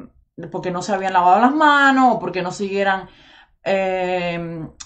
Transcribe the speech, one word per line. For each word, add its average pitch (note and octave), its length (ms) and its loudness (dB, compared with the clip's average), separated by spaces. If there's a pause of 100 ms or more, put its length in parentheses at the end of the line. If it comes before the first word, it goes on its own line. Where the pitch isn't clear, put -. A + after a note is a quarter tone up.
(520)
porque F3+ 180 -6
no F3+ 120 -6
se G#3 100 -4
habían F#3+ 220 -2
lavado F3+ 260 6
las C4 140 4
manos C#4 600 4
o - 40 -2
porque F3+ 240 -6
no F3+ 100 -6
siguieran, G3 560 -2 (560)
eh, F3+ 960 -4 (260)